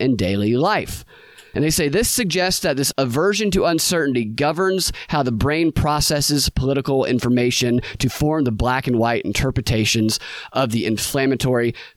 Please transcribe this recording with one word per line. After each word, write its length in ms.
in 160
daily 400
life." 480
And 120
they 60
say 180
this 200
suggests 520
that 160
this 200
aversion 540
to 140
uncertainty 600
governs 680
how 160
the 80
brain 400
processes 760
political 560
information 760
to 100
form 360
the 80
black 340
and 140
white 220
interpretations 960
of 180
the 160
inflammatory 880